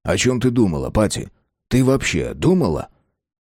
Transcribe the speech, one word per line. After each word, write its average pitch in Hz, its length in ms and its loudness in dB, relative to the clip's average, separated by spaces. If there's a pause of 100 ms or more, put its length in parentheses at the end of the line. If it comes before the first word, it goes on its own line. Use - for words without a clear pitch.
О 92 160 -2
чем 123 220 0
ты 127 100 2
думала, 90 400 0
Пати? - 400 -2 (380)
Ты 127 140 2
вообще 127 520 -2
думала?» 90 540 0 (600)